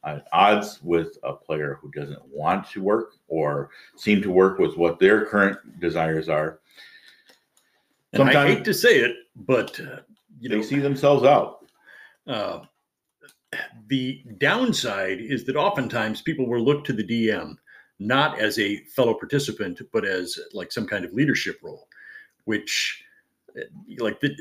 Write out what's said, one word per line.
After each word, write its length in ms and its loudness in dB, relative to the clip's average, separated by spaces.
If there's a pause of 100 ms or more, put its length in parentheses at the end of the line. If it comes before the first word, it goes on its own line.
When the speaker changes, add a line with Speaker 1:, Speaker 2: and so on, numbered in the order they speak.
Speaker 1:
at 260 -12
odds 500 2
with 420 -2
a 100 -6
player 480 -6
who 100 -18
doesn't 360 -12
want 420 -4
to 120 -10
work 340 0 (120)
or 440 -2 (260)
seem 240 2
to 100 -2
work 280 6
with 180 2
what 220 2
their 260 6
current 320 0 (240)
desires 480 -2
are. 300 -2 (1500)
Speaker 2:
And 100 6
I 40 6
Speaker 1:
Sometimes 260 6
Speaker 2:
hate 120 -4
to 80 0
say 280 6
it, 140 2 (200)
but, 440 0
uh, 200 -14 (400)
you 80 -12
Speaker 1:
they 100 -2
Speaker 2:
know, 40 0
Speaker 1:
see 180 -2
themselves 460 4
out. 320 4 (720)
Speaker 2:
uh, 380 -6 (1200)
the 360 -6 (140)
downside 800 -2
is 260 -6
that 120 -4
oftentimes 640 -2
people 260 -4
will 160 -2
look 220 0
to 80 -4
the 100 -4
D 280 0
M 260 -6 (420)
not 400 0
as 180 0
a 280 0
fellow 280 0
participant, 640 -6 (120)
but 140 -2
as, 340 -6 (140)
like, 180 -10
some 160 -6
kind 180 -6
of 80 -12
leadership 480 0
role, 260 -18 (580)
which, 580 -4 (520)
uh, 60 -14 (380)
like, 200 -4
the, 220 -2